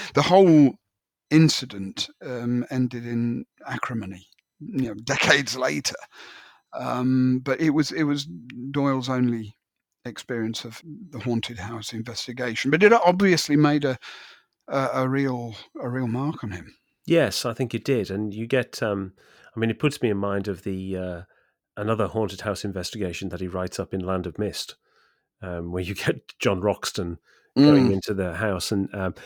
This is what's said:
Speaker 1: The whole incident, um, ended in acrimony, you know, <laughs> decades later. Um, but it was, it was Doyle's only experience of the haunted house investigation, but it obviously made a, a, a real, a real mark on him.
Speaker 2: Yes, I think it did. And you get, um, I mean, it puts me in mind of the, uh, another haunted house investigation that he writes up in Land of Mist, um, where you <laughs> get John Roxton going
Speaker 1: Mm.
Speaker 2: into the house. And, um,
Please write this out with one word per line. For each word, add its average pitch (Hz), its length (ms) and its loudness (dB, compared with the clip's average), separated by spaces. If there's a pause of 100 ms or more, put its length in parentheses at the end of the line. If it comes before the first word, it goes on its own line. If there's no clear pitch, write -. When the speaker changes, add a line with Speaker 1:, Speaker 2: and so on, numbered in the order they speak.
(140)
Speaker 1:
The 143 80 4
whole 165 540 8 (560)
incident, 127 760 4 (160)
um, 120 460 -2
ended 123 360 -2
in 120 400 -2 (200)
acrimony, 104 600 -8 (320)
you 135 300 -4
know, 107 40 -8
<laughs> 110 100 -14
decades 135 540 2
later. 139 380 -2 (800)
Um, 127 680 0
but 135 180 -2
it 160 100 4
was, 147 200 0
it 156 120 -2
was 143 220 -2 (460)
Doyle's 135 380 0
only 120 460 -2 (480)
experience 113 640 -6
of 113 160 -16 (280)
the 123 100 -12
haunted 120 380 -4
house 107 360 -10
investigation, 117 760 -6
but 165 140 4
it 214 100 10
obviously 180 640 4
made 147 300 4
a, 131 120 -2 (680)
a, 135 260 0
a 131 160 0
real, 127 460 -2 (260)
a 123 80 -6
real 127 180 -2
mark 135 360 -4
on 104 80 -6
him. 90 240 -14 (300)
Speaker 2:
Yes, 151 400 0
I 113 80 -2
think 123 200 -4
it 117 120 -6
did. 117 260 0
And 104 220 -4
you 110 120 -8
get, 123 380 -2
um, 98 300 -4 (420)
I 113 40 -6
mean, 113 100 2
it 113 100 -4
puts - 220 -2
me 120 80 2
in 101 80 0
mind 101 300 -2
of 92 160 -6
the, 95 340 -6
uh, 90 240 -8 (560)
another 107 300 0
haunted 98 340 -4
house 101 240 -4
investigation 95 640 -6
that 87 120 -8
he 92 60 -4
writes 92 320 -6
up 95 140 -8
in 95 80 -4
Land 92 260 -4
of 80 100 -8
Mist, - 380 -6 (640)
um, 87 300 -8
where 90 120 -2
you 92 120 -6
<laughs> - 100 -8
get - 340 -4
John 95 220 0
Roxton 92 560 -2 (400)
going 139 300 8
Speaker 1:
Mm. 101 60 4
Speaker 2:
into 98 200 -2
the 92 200 -2
house. 95 400 -2
And, 98 200 0
um, 95 220 -4 (100)